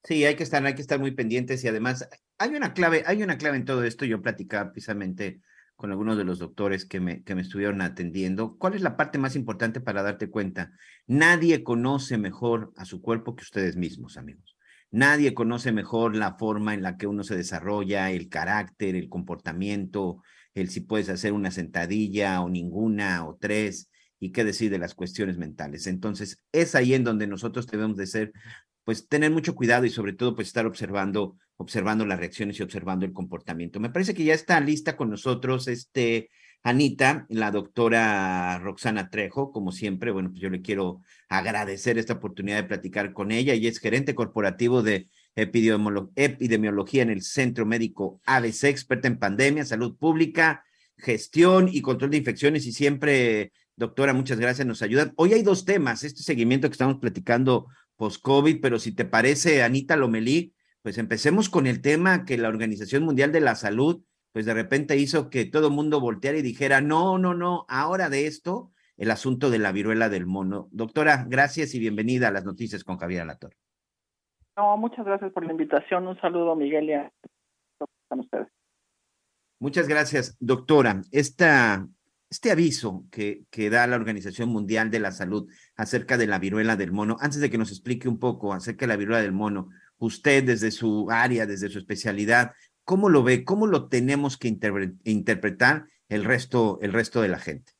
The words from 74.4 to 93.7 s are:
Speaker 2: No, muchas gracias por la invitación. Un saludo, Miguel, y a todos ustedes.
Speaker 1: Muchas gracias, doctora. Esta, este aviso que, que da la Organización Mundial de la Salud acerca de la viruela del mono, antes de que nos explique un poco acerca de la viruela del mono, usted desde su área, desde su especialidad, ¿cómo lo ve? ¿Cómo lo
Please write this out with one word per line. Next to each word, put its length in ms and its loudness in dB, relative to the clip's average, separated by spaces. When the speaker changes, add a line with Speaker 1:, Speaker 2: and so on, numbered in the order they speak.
Speaker 2:
No, 200 4
muchas 300 -6
gracias 240 -2
por 160 -6
la 60 -6
invitación. 560 -2
Un 120 -10
saludo, 360 0
Miguel, 340 0
y 40 0
a 180 -6
todos 460 -10
ustedes. 240 -6
Speaker 1:
Muchas 260 0
gracias, 540 0
doctora. 640 4
Esta, 720 4
este 220 -2
aviso 640 2
que, 380 -6
que 200 -2
da 160 6
la 100 2
Organización 520 -4
Mundial 420 0
de 80 0
la 140 0
Salud 360 -4
acerca 400 0
de 100 4
la 120 0
viruela 380 0
del 140 -4
mono, 300 -2
antes 200 -4
de 100 2
que 80 -2
nos 120 -2
explique 380 -6
un 100 -2
poco 340 -2
acerca 340 -6
de 60 0
la 40 0
viruela 260 0
del 100 -2
mono, 360 -2
usted 460 2
desde 260 2
su 400 -2
área, 360 2
desde 220 -6
su 100 -8
especialidad, 760 0
¿cómo 240 2
lo 140 8
ve? 220 4
¿Cómo 220 2
lo 220 0